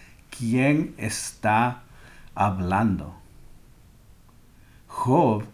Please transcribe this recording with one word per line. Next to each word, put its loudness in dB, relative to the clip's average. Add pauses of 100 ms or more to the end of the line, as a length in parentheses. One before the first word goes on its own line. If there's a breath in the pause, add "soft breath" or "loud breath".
(380 soft breath)
quién 0
está -2 (520 loud breath)
hablando. 0 (1700 soft breath)
Job 2 (100)